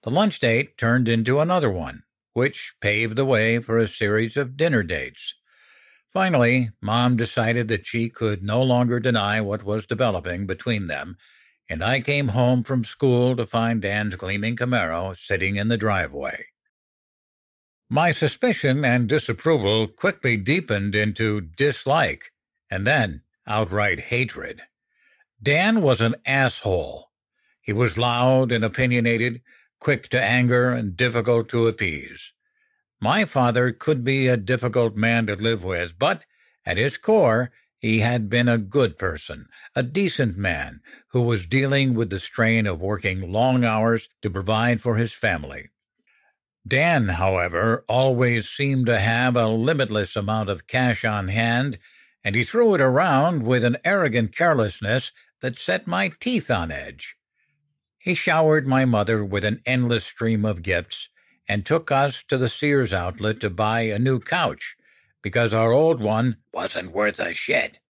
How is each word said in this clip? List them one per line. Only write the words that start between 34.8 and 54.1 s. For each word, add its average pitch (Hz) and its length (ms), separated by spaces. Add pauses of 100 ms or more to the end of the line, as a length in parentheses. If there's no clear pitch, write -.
man 113 300
to 101 100
live 107 260
with, 87 360
but 160 260 (400)
at 92 140
his 135 180
core, 127 560 (240)
he 110 220
had 113 320
been 120 180
a 117 80
good 107 400
person, 78 500 (300)
a 131 60
decent 127 560
man 82 420 (280)
who 123 140
was 110 240
dealing 135 460
with 113 160
the 95 100
strain 113 480
of 85 140
working 95 500
long 123 320
hours 113 460 (140)
to 101 80
provide 107 500
for 117 160
his 113 160
family. 78 560 (960)
Dan, 135 420
however, 90 840
always 123 580
seemed 135 380
to 113 120
have 120 380
a 113 120
limitless 113 680
amount 107 320
of 95 180
cash 123 380
on 104 240
hand, 117 500 (440)
and 101 120
he 120 80
threw 226 320
it 156 60
around 143 600
with 120 220
an 120 200
arrogant 135 500